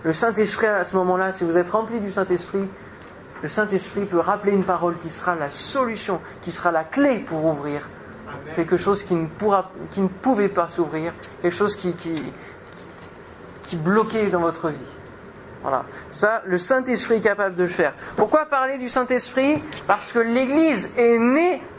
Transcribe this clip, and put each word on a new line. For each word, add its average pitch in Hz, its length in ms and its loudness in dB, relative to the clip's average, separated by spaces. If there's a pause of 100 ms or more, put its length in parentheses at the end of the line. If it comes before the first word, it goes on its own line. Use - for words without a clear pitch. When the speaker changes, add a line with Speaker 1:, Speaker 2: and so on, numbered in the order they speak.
Speaker 1:
Le 160 80 2
Saint-Esprit, 214 560 2
à 202 160 2
ce 190 140 -2
moment-là, 185 340 2
si 185 140 -2
vous 165 120 4
êtes 175 120 2
rempli 220 320 -2
du 202 100 -4
Saint-Esprit, 190 560 0 (760)
le 156 60 -6
Saint-Esprit 196 560 -2
peut 180 160 2
rappeler 190 320 2
une 190 140 4
parole 170 320 0
qui 165 120 -10
sera 175 260 -2
la 147 140 -4
solution, 214 720 -2 (220)
qui 175 100 -8
sera 170 200 2
la 160 120 2
clé 262 360 4
pour 156 260 -2
ouvrir 147 420 0 (400)
Speaker 2:
Amen. - 300 -12
Speaker 1:
quelque 170 180 2
chose 190 280 2
qui 180 120 0
ne 160 120 0
pourra, 196 440 0 (220)
qui 196 80 0
ne 185 80 4
pouvait 202 400 2
pas 180 180 0
s'ouvrir, 160 460 -2 (280)
quelque 175 140 0
chose 202 220 0
qui, 175 160 -2
qui, 165 280 -6 (1400)
qui - 160 -8
bloquait 214 520 2
dans 175 120 2
votre 165 260 0
vie. 147 80 -2 (840)
Voilà. 135 240 0 (260)
Ça, 214 340 2
le 180 120 0
Saint-Esprit 254 580 0
est 220 60 2
capable 202 340 2
de 180 80 2
le 175 60 2
faire. 160 240 2 (240)
Pourquoi 302 260 4
parler 269 340 0
du 247 120 -6
Saint-Esprit ? 262 760 2 (240)
Parce - 240 0
que 240 80 2
l'Église 254 800 2
est 233 200 6
née 269 440 4 (180)